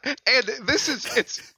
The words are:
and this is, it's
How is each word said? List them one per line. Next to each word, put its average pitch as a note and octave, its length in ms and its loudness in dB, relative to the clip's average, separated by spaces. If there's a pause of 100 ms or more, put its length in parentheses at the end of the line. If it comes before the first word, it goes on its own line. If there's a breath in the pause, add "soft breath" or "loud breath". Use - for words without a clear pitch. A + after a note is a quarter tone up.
and C4+ 420 2 (200)
this - 240 2
is, C4+ 160 -6 (100)
it's - 420 -2